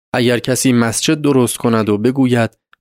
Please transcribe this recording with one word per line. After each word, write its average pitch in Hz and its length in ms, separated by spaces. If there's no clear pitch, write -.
اگر 123 260
کسی 127 340
مسجد 120 480
درست 131 360
کند 110 320
و 104 80
بگوید: 123 600